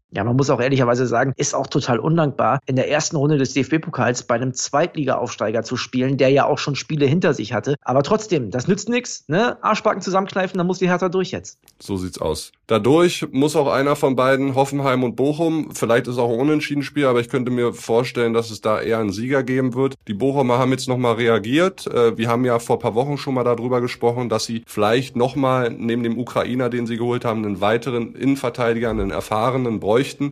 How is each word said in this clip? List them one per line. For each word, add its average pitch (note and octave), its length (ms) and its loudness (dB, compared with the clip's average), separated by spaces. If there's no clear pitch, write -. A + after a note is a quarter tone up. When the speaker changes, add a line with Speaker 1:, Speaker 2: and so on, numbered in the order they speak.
Speaker 1:
Ja, G2+ 120 -4
man A#2+ 120 0
muss C#3 140 2
auch B2 100 2
ehrlicherweise B2+ 460 2
sagen, B2 320 2
ist - 160 -2
auch C3+ 140 -2
total B2+ 320 0
undankbar, C#3 640 2
in C3 100 -2
der B2+ 140 2
ersten D3+ 260 -2
Runde D3 220 2
des C3 160 0
D-F-B-Pokals B2+ 720 0
bei A#2+ 120 0
einem B2+ 180 -2
Zweitliga-Aufsteiger B2+ 1120 -2
zu B2+ 140 -6
spielen, C3 400 -2
der C3 120 4
ja C3+ 160 4
auch C3+ 120 0
schon C#3+ 180 -4
Spiele D3 300 -2
hinter E3 280 2
sich A#2 200 -4
hatte. B2 300 -2
Aber C3+ 200 2
trotzdem, D#3 480 -2
das B2+ 160 -2
nützt - 220 0
nix, B3 380 -4
ne? G#3 340 0
Arschbacken G3+ 400 0
zusammenkneifen, F#3+ 560 -2
dann F3 100 0
muss F#3 120 -2
die F3+ 80 2
Hertha F3+ 220 0
durch F#3 220 -2
jetzt. - 280 -10
Speaker 2:
So G2 160 -4
sieht's F#2 220 -6
aus. D#2+ 320 -4
Dadurch D3 640 4
muss C#3+ 240 2
auch C#3+ 120 4
einer C#3 280 2
von C#3 200 2
beiden, C3 400 2
Hoffenheim C3+ 480 2
und A#2 120 -2
Bochum, D3+ 580 0
vielleicht A#2+ 340 2
ist B2 100 -4
auch C3 140 0
ein A#2 80 0
Unentschieden-Spiel, C#3+ 640 0
aber B2 140 4
ich A#2+ 100 -2
könnte B2+ 220 -2
mir A#2+ 220 0
vorstellen, A#2 600 0
dass A2+ 180 -2
es G#2 100 -12
da G#2+ 180 0
eher A2 200 0
einen G#2 120 0
Sieger B2+ 320 -2
geben C3 300 0
wird. C3 220 0
Die A2 60 -6
Bochumer B2+ 440 2
haben C3 140 2
jetzt C3 160 -2
nochmal B2 280 2
reagiert. A#2 720 2
Äh, A#2 300 2
wir A#2+ 120 0
haben B2 160 2
ja A#2 140 2
vor A#2+ 180 0
ein - 40 -12
paar G#2+ 140 -2
Wochen C#3 220 0
schon C3+ 160 -6
mal B2+ 100 0
darüber A#2+ 380 0
gesprochen, A#2+ 480 -2
dass A2 160 0
sie A2+ 220 -6
vielleicht B2 480 0
nochmal C3 560 0
neben A#2 320 -2
dem A#2 140 -2
Ukrainer, B2 520 -2
den A#2+ 160 -2
sie A#2 120 -4
geholt A#2+ 280 -2
haben, A2 180 -2
einen G2+ 180 -4
weiteren A#2 540 -2
Innenverteidiger, A#2+ 760 0
einen G2+ 220 -2
erfahrenen A2 680 -2
bräuchten. C3+ 520 0